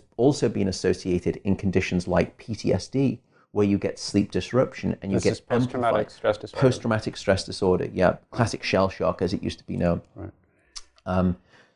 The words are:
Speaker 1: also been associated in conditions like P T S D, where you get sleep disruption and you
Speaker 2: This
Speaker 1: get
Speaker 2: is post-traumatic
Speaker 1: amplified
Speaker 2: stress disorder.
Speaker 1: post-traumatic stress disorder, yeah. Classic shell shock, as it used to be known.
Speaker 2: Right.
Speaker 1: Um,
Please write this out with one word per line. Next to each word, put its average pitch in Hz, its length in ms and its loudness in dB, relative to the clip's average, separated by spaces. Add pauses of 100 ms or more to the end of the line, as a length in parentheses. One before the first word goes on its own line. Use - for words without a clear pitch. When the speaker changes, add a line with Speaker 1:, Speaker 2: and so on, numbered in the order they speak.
(160)
Speaker 1:
also 135 320 2
been 104 220 0
associated 90 760 -2
in 98 140 2
conditions 92 500 0
like 90 300 0
P - 180 -10
T - 180 -2
S - 140 -2
D, 135 340 -2 (300)
where 104 160 2
you 98 100 2
get 95 220 -4
sleep - 320 0
disruption 92 720 0
and 98 100 -6
you 113 60 2
Speaker 2:
This - 60 0
Speaker 1:
get 120 100 2
Speaker 2:
is - 60 -6
post-traumatic 123 560 0
Speaker 1:
amplified 107 160 -2
Speaker 2:
stress - 280 -2
disorder. - 220 -6
Speaker 1:
post-traumatic 117 540 2
stress - 300 0
disorder, 92 480 0
yeah. 92 240 4 (140)
Classic - 320 -2
shell 95 260 2
shock, 90 320 -2
as 92 100 0
it 98 120 -4
used 90 160 -6
to - 60 -20
be 92 120 -8
known. 87 240 2 (140)
Speaker 2:
Right. - 160 -14 (720)
Speaker 1:
Um, 92 320 2 (380)